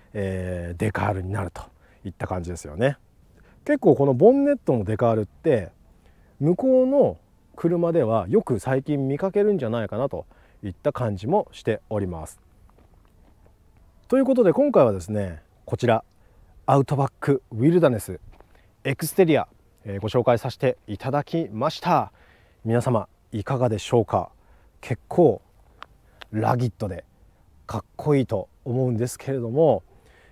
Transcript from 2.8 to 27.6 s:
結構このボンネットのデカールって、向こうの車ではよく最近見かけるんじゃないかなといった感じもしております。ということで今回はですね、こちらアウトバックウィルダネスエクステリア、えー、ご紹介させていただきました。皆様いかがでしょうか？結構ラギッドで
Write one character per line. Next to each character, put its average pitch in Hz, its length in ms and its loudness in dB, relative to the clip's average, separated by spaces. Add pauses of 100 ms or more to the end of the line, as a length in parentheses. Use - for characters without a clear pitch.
結 285 140 -2
構 156 160 4
こ 139 120 0
の 135 80 2
ボ 185 180 6
ン 277 120 2
ネ 285 80 2
ッ 262 60 -2
ト 139 180 -2
の 104 80 -2
デ 107 120 -4
カ 117 140 2
ー 113 40 2
ル 110 80 0
っ 101 40 -6
て、 117 440 -2 (720)
向 165 160 0
こ 262 280 2
う - 20 -2
の 240 320 2 (360)
車 170 380 0
で 165 100 2
は 110 260 0
よ - 140 2
く 117 160 -2
最 131 240 -2
近 139 240 -2
見 139 100 -2
か 190 140 -4
け 202 140 0
る 208 80 2
ん 190 60 0
じ 135 60 -4
ゃ 107 60 -2
な 117 140 -2
い 95 40 -6
か 107 80 -8
な 135 120 -2
と - 180 -10 (380)
い 98 60 -6
っ - 40 -10
た - 180 -2
感 110 240 -4
じ 107 120 -8
も - 240 0
し - 100 -20
て - 260 -2
お 104 120 -4
り 95 80 -4
ま 80 180 -10
す。 - 140 -20 (1700)
と 262 100 2
い - 40 4
う - 20 4
こ 269 100 2
と 247 80 4
で 175 100 6
今 277 200 2
回 165 120 8
は 110 80 4
で 95 60 -4
す 87 120 -10
ね、 95 300 -4 (240)
こ - 120 -6
ち 120 100 -2
ら 113 160 4 (640)
ア 135 100 6
ウ 139 80 4
ト 147 120 -2
バ 135 100 0
ッ - 140 -6
ク 139 220 0 (100)
ウ 110 80 -6
ィ 151 120 4
ル 180 60 4
ダ 160 100 4
ネ 117 120 0
ス - 180 -10 (640)
エ - 140 -4
ク 165 100 -8
ス - 60 -8
テ 190 140 4
リ 147 120 4
ア、 - 80 -2 (380)
え 101 140 -6
ー、 - 20 -8
ご 110 80 -4
紹 123 160 0
介 120 160 4
さ 127 100 -6
せ - 80 -12
て 127 180 0 (120)
い 104 100 -8
た 131 140 -6
だ 143 100 0
き 165 300 -6
ま 127 180 -2
し - 100 -12
た。 151 300 0 (540)
皆 117 180 0
様 113 260 -2 (220)
い 104 140 -8
か 139 140 -2
が 127 100 2
で 104 100 -2
し - 160 -8
ょ 120 60 6
う 104 40 2
か？ - 260 -2 (500)
結 - 280 -8
構 139 320 4 (920)
ラ 107 240 0
ギ 123 100 0
ッ 110 100 -4
ド 107 120 -6
で 87 160 -12 (640)